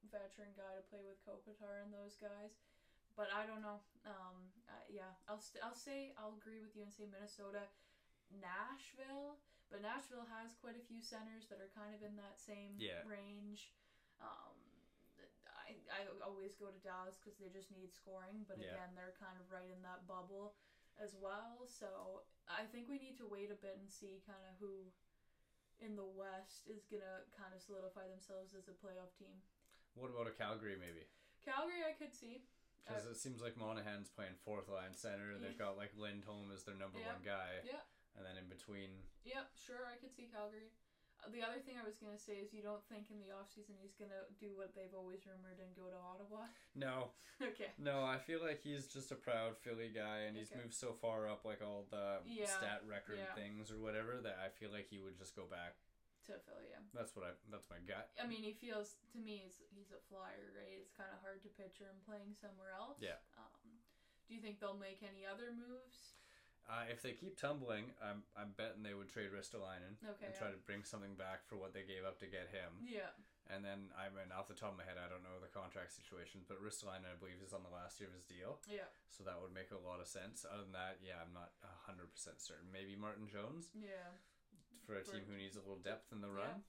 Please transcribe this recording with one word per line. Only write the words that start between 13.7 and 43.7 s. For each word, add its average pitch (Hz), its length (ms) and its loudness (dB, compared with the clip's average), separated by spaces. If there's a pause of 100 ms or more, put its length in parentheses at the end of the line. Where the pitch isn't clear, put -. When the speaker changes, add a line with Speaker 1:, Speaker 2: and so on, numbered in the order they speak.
Speaker 1:
Um, - 340 -6 (1120)
I, 220 80 -4 (160)
I 196 80 6 (260)
always 196 300 0
go 202 120 -4
to 190 120 -6
Dallas 185 440 -2
'cause 208 160 -10
they 196 100 -6
just 190 220 -8
need 185 220 -8
scoring, 190 540 -4
but 196 120 -4
Speaker 2:
Yeah. - 0 -
Speaker 1:
again, 185 360 0
they're 180 240 -6
kind 185 200 -6
of 180 120 -10
right 185 180 -2
in 185 140 -6
that 185 240 -4
bubble 196 480 -2 (420)
as 202 180 -2
well. 220 520 0
So 190 560 -2 (240)
I 196 180 6
think 233 240 -4
we 277 80 4
need 262 200 -4
to 240 80 -4
wait 202 260 2
a 202 40 0
bit 196 220 -2
and 196 120 -6
see 196 360 -6
kinda 190 340 -8
who 190 320 -2 (880)
in 214 160 0
the 196 100 2
West 190 640 -2
is 214 180 -4
gonna 190 380 0 (120)
kinda 190 240 -6
solidify 190 480 -2
themselves 190 460 -4
as 190 140 -8
a 190 60 -8
playoff 185 440 -6
team. 190 240 -12 (520)
Speaker 2:
What 127 160 0
about 120 180 6
a 113 40 2
Calgary, 107 440 4
maybe? 85 300 -4 (380)
Speaker 1:
Calgary, 320 400 6
I 311 100 6
could 294 200 -2
see. 247 300 -6 (440)
Speaker 2:
'Cause 107 180 2
Speaker 1:
I 117 60 0
Speaker 2:
it 113 40 -2
seems 123 260 2
like 117 140 2
Monahan's 107 540 4
playing 95 340 0
fourth 104 240 4
line 95 280 2
center, 101 360 2
and 98 120 0
they've 95 120 2
Speaker 1:
Yeah. - 20 -8
Speaker 2:
got, 98 200 6
like, 101 180 0
Lindholm 104 560 0
as 95 120 -2
their 101 120 -2
number 95 240 0
Speaker 1:
Yep. 220 140 2
Speaker 2:
one - 100 -2
guy. 95 400 4
Speaker 1:
Yep. 269 220 0 (300)
Speaker 2:
And 98 100 -4
then 92 120 -2
in 92 120 -4
between 95 540 -2 (200)
Speaker 1:
Yep, 269 320 0
sure, 247 300 -4
I 240 120 -4
could 254 180 -8
see 240 100 -8
Calgary. 214 460 -2 (520)
Uh, - 60 -4
the 226 140 2
other 233 160 4
thing 262 180 -4
I 226 60 -2
was 214 140 0
gonna 208 200 -4
say 208 200 -2
is 208 160 -2
you 208 100 -2
don't 208 260 2
think 208 220 -4
in 208 80 -4
the 196 100 -6
offseason 202 500 -8